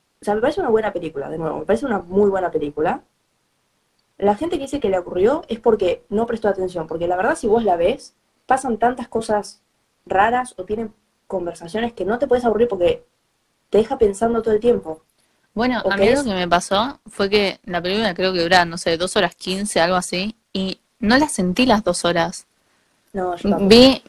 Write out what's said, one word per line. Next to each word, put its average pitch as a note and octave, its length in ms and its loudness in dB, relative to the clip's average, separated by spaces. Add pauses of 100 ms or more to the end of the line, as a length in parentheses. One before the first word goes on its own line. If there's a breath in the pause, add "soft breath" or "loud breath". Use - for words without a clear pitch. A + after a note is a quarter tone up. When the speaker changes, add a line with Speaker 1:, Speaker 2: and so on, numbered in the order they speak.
(200)
Speaker 1:
O - 60 -20
sea, G#3 80 0
me G#3+ 80 -2
parece D4+ 200 -2
una C#4+ 100 -2
buena A3 200 0
película, D#3 380 -8
de D#3 80 -8
nuevo, D#3 220 -6
me D#3 80 -10
parece A3+ 180 0
una G#3+ 140 -2
muy F#3 320 0
buena F#3 180 -2
película. D#3 540 -4 (1120)
La G3+ 180 2
gente E4+ 220 -6
que C#4 60 -10
dice C#4 160 -8
que A3 100 -2
le F#3+ 60 0
aburrió F#3+ 540 0
es A3 100 -8
porque G#3 480 0
no A3 180 -2
prestó A3+ 220 -4
atención, F3+ 400 -4
porque E3 220 -6
la F3+ 80 -2
verdad, B3 180 0
si B3 120 -6
vos A3+ 180 2
la F#3 100 2
ves, F#3+ 400 -2 (300)
pasan C4 320 -2
tantas B3 320 -2
cosas G#3+ 520 -4 (440)
raras A#3 520 0
o F#3 60 -10
tienen G#3+ 300 -8 (340)
conversaciones F3 680 -6
que F3+ 120 -8
no G#3+ 120 0
te B3+ 100 -2
puedes B3 180 2
aburrir A3+ 240 2
porque F3 360 0 (640)
te G#3 100 4
deja A#3 180 0
pensando A3+ 440 0
todo A3 120 0
el G#3+ 80 2
tiempo. G3+ 420 0 (500)
Speaker 2:
Bueno, A#3 300 -2
Speaker 1:
O F#3+ 60 -2
Speaker 2:
a G3 80 0
mí G3 100 4
algo C#4 160 4
Speaker 1:
querés - 0 -
Speaker 2:
que A3 100 -2
me F3+ 140 -2
pasó G3 600 0
fue G3 220 -4
que G3+ 340 0
la F3 180 -6
película F#3+ 320 -2
creo F#3 200 0
que F3 80 0
dura, F3 240 4
no E3+ 120 -6
sé, E3 200 -2
dos F3+ 180 -6
horas F#3 200 0
quince, F#3+ 460 -4
algo F3+ 140 2
así, F3+ 400 -4 (180)
y F#3+ 260 -6 (200)
no A3 180 2
las D4 160 0
sentí F#3 320 0
las G#3+ 180 4
dos F3+ 220 -2
horas. E3+ 420 -2 (640)
Speaker 1:
No, F3+ 220 -4
yo F#3+ 140 -6
tampoco. G3 200 2
Speaker 2:
Vi, B3 400 8